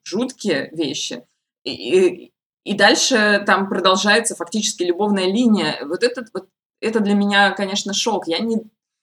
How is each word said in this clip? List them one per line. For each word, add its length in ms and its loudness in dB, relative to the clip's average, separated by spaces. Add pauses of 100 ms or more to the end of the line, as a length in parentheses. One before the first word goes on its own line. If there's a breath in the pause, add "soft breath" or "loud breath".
жуткие 680 -4
вещи. 520 -6 (400)
И, 80 -8
и, 600 0 (320)
и 100 -4
дальше 720 2
там 240 0
продолжается 640 2
фактически 480 -6
любовная 500 0
линия. 540 2
Вот 160 -4
этот 320 -4
вот, 140 -10 (340)
это 180 0
для 140 2
меня, 380 4
конечно, 420 -4
шок. 340 -2
Я 120 -2
не, 180 -2 (440)